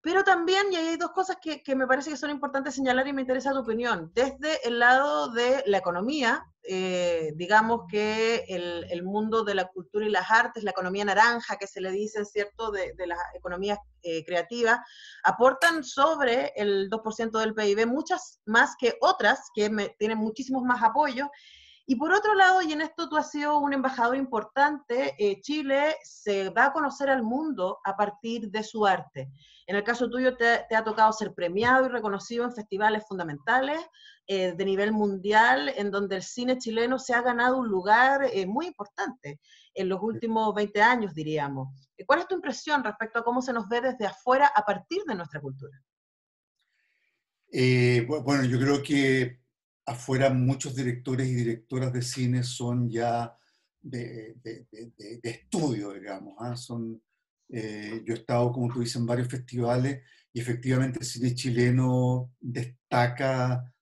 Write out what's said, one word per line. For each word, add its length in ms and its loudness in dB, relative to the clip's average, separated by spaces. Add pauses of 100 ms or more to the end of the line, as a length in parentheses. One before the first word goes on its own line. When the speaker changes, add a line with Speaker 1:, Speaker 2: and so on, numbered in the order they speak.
Speaker 1:
Pero 220 2
también, 480 2
y 40 -2
ahí 140 -2
hay 80 -2
dos 160 -6
cosas 280 -2
que, 220 -8
que 120 -2
me 120 0
parece 240 0
que 60 -6
son 120 -6
importantes 460 -6
señalar 320 0
y 60 -6
me 80 -2
interesa 320 -2
tu 80 0
opinión. 520 -4
Desde 540 0
el 100 -2
lado 540 4
de 340 0
la 140 2
economía, 640 -2 (180)
eh, 760 -2
digamos 540 2
que 580 0
el, 440 -6
el 120 -6
mundo 400 0
de 120 -2
la 120 0
cultura 380 -6
y 60 0
las 180 0
artes, 340 2
la 60 -2
economía 360 -4
naranja, 520 2
que 80 -8
se 160 -12
le 80 -4
dice, 340 -4
¿cierto?, 460 -6
de, 260 -4
de 120 -8
las 100 -6 (180)
economías, 440 -6 (240)
eh, 220 -4
creativas, 520 0 (460)
aportan 600 4
sobre 720 2
el 320 0
dos 140 -4
por 140 -6
ciento 240 -2
del 160 0
pib, 320 2
muchas 580 -4
más 340 4
que 220 2
otras, 380 4 (160)
que 160 2
me, 260 -2
tienen 220 0
muchísimos 420 -4
más 220 2
apoyos. 460 2 (580)
Y 100 2
por 160 0
otro 200 4
lado, 300 6
y 100 -2
en 80 -2
esto 280 -6
tú 60 -6
has 140 2
sido 300 0
un 140 0
embajador 440 2
importante, 1000 0
eh, 220 0
Chile 600 0
se 460 -4
va 160 4
a 80 2
conocer 380 -2
al 100 2
mundo 640 -4
a 120 -4
partir 540 -4
de 140 -6
su 240 0
arte. 440 -2 (360)
En 80 -4
el 80 0
caso 260 -2
tuyo 260 0
te, 320 2
te 80 -2
ha 80 2
tocado 300 4
ser 220 -6
premiado 500 2
y 40 -2
reconocido 540 -4
en 100 -4
festivales 540 -2
fundamentales, 720 -2 (460)
eh, 320 0
de 80 -2
nivel 280 0
mundial, 840 2
en 160 -2
donde 240 -2
el 80 -6
cine 340 -2
chileno 400 -2
se 160 -4
ha 80 2
ganado 360 2
un 100 -2
lugar, 560 4 (100)
eh, 140 -2
muy 180 -2
importante 720 -10 (360)
en 120 -2
los 140 -2
últimos 540 -2
veinte 260 0
años, 320 4
diríamos. 540 -4 (300)
Eh, 60 -18
¿cuál 180 2
es 60 -8
tu 60 -4
impresión 500 -4
respecto 360 -4
a 40 -6
cómo 200 0
se 100 -4
nos 160 -4
ve 120 0
desde 260 -2
afuera 480 2
a 80 4
partir 440 -4
de 60 -4
nuestra 260 -8
cultura? 400 -12 (1700)
Speaker 2:
Eh, 560 4
bu-, 160 -4
bueno, 200 2
yo 160 2
creo 220 2
que 580 2 (460)
afuera 460 2
muchos 440 0
directores 520 -2
y 80 -2
directoras 580 -2
de 80 -4
cine 420 0
son 460 -2
ya 460 -2 (460)
de, 600 -12
de, 280 -14
de, 260 -18
de, 240 -16
de 80 -8
estudio, 640 -4
digamos, 480 -12
¿ah? 160 -8
Son, 460 -10 (480)
eh, 540 -10
yo 120 -4
he 20 -10
estado, 340 0
como 220 -4
tú 60 -4
dices, 160 -4
en 100 -2
varios 220 -2
festivales 760 -2 (320)
y 80 -6
efectivamente 580 -2
el 60 -10
cine 300 -2
chileno 1040 2
destaca 1300 -2 (100)